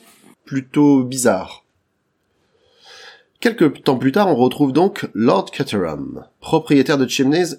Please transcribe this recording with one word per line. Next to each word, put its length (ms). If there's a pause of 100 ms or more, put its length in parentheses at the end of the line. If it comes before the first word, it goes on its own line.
(440)
plutôt 580
bizarre. 600 (1800)
Quelques 420
temps 140
plus 160
tard, 160
on 80
retrouve 360
donc 420
Lord 360
Caterham, 760 (140)
propriétaire 580
de 100
Chimneys 500